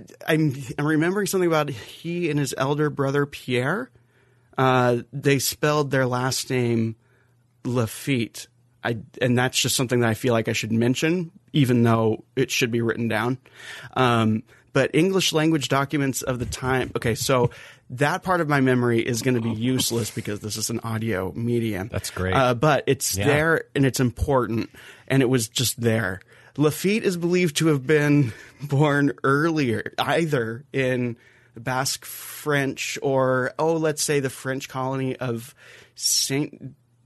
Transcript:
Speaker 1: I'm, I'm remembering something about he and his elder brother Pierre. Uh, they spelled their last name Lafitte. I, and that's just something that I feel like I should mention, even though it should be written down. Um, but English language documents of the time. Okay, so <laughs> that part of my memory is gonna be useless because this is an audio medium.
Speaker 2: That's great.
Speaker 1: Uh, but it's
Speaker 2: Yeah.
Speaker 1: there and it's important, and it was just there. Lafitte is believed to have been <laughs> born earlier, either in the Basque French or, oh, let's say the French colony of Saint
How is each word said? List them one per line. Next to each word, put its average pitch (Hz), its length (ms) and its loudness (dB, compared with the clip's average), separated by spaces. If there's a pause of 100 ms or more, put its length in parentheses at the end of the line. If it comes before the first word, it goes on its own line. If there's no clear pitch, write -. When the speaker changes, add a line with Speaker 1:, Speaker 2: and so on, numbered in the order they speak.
(280)
Speaker 1:
I'm, 156 260 2 (240)
I'm 147 80 -2
remembering 165 400 0
something 180 220 0
about 151 220 2
he 165 600 -6
and 147 80 0
his 143 200 0
elder 147 340 0
brother 139 340 0
Pierre. 143 640 -4 (680)
Uh, 127 400 4 (140)
they 139 280 2
spelled 151 500 0
their 131 160 2
last 123 460 -2
name 117 440 0 (720)
Lafitte. 123 800 -2 (360)
I, 117 140 -2 (240)
and 123 160 2
that's 123 220 0
just - 160 0
something 123 240 0
that 117 100 4
I 110 40 2
feel 120 200 0
like 113 140 0
I 120 60 0
should 107 180 -4
mention, 160 600 0 (220)
even 123 300 4
though 113 400 2 (120)
it 131 160 0
should 120 200 0
be 117 100 0
written 117 260 -2
down. 110 300 -2 (580)
Um, 113 480 2 (300)
but 131 200 2
English 185 400 2
language 156 360 2
documents 139 520 0
of 127 180 -4
the 123 60 -4
time. 127 500 -2
Okay, 117 200 0
so 123 360 2 (200)
<laughs> - 200 -20
that 147 320 0
part 180 180 0
of 156 60 -2
my 143 140 2
memory 123 440 4
is 113 160 -2
gonna 123 200 0
be 113 100 -2
useless 117 600 -2
because 104 280 -8
this 104 180 -8
is 110 120 -4
an 117 140 -4
audio 110 520 -4
medium. 113 540 -2
Speaker 2:
That's - 200 -6
great. 92 240 -2
Speaker 1:
Uh, 127 200 4
but 135 340 2
it's - 300 0
Speaker 2:
Yeah. 98 80 -2
Speaker 1:
there 151 380 2 (120)
and 139 100 4
it's 127 140 0
important, 120 680 0 (380)
and 135 140 4
it 120 80 4
was 123 200 2
just - 320 -2
there. 110 400 0 (360)
Lafitte 170 460 2
is 185 140 0
believed 175 400 0
to 160 100 2
have 139 180 2
been 147 480 4 (140)
<laughs> - 140 -20
born 143 520 2 (100)
earlier, 139 760 0
either 135 760 -2
in 123 440 -2 (360)
the - 60 -20
Basque 131 460 -4
French - 960 -4
or, 131 580 0
oh, 160 140 2
let's 156 300 -2
say 147 180 0
the 131 80 -2
French 131 400 -8
colony 131 480 -4
of 120 360 -6 (420)
Saint - 800 -4 (300)